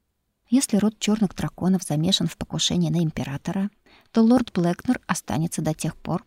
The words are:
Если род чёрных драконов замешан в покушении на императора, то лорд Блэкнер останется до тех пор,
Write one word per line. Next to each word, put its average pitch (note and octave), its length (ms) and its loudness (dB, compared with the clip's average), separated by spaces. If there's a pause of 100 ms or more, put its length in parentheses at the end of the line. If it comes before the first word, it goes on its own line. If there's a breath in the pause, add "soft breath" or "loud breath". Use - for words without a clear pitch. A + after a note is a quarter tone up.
(480)
Если B3 280 2
род G3+ 220 2
чёрных G#3 360 0
драконов F3+ 480 -2
замешан E3 460 0
в - 80 -14
покушении F3 540 -2
на E3+ 120 0
императора, E3+ 680 -4 (420 soft breath)
то A3+ 100 4
лорд A#3+ 300 4
Блэкнер F3+ 540 -2
останется - 560 -4
до D#3 120 -2
тех - 220 -8
пор, - 300 -6